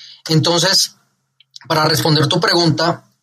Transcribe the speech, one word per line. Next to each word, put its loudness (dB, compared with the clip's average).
Entonces, 0
para 0
responder 0
tu 0
pregunta, 0